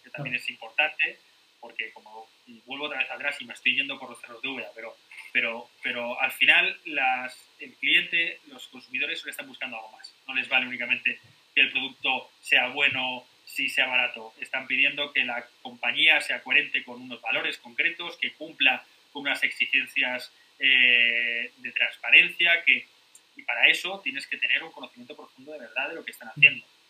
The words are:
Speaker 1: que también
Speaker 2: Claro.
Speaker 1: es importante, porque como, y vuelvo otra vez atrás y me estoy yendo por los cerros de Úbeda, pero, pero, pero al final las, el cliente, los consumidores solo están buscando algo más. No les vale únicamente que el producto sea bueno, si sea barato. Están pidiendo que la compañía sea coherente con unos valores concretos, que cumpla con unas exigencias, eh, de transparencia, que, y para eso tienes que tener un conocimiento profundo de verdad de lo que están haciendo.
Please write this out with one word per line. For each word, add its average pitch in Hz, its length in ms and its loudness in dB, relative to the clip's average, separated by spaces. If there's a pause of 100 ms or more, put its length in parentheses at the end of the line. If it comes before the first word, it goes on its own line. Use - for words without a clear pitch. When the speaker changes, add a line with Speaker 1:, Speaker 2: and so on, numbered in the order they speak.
Speaker 1:
que - 60 -20
también 131 240 -8
Speaker 2:
Claro. 127 100 -6
Speaker 1:
es - 60 -8
importante, 151 680 -4 (420)
porque 113 320 -12
como, 110 360 -20 (180)
y 117 200 -20
vuelvo 139 200 -10
otra 143 140 -8
vez 131 100 -6
atrás 135 300 -6
y 123 60 -12
me 117 80 -14
estoy 127 220 0
yendo 139 220 -2
por 135 120 -12
los 120 100 -16
cerros 117 220 -16
de 135 80 -6
Úbeda, 127 260 -8
pero, 113 220 -14 (340)
pero, 120 380 -2 (120)
pero 120 380 -4
al 131 120 0
final 160 540 4
las, 127 640 -2 (100)
el 131 160 -16
cliente, 170 720 0
los 123 200 -16
consumidores 131 520 -8
solo 147 120 -10
están 139 160 -12
buscando 127 300 -12
algo 110 140 -14
más. - 220 -20 (140)
No 131 80 -10
les 123 140 -2
vale 127 180 2
únicamente 123 520 -4 (360)
que 139 60 6
el 131 100 4
producto 131 580 -4 (120)
sea 127 260 4
bueno, 127 580 -2 (200)
si 135 240 -6
sea 131 180 2
barato. 123 540 -2
Están 131 260 -8
pidiendo 143 460 0
que 131 100 2
la 120 220 -4 (160)
compañía 135 580 2
sea 127 240 -4
coherente 139 400 2
con 123 180 -14
unos 127 200 -12
valores 143 380 -2
concretos, 160 580 -4
que - 160 -4
cumpla 139 500 -2 (300)
con 147 80 -10
unas 139 220 -2
exigencias, 127 880 -2 (260)
eh, 120 960 4
de 123 160 -12
transparencia, 165 920 4
que, 131 220 4 (500)
y - 60 -20
para 123 260 4
eso 190 320 -2
tienes 139 260 -8
que 131 100 -6
tener 131 260 -2
un - 80 -12
conocimiento 123 440 -16
profundo - 380 -20
de 151 60 -14
verdad 135 300 -8
de 165 60 -10
lo 151 80 -12
que - 80 -12
están - 160 -18
haciendo. - 380 2 (240)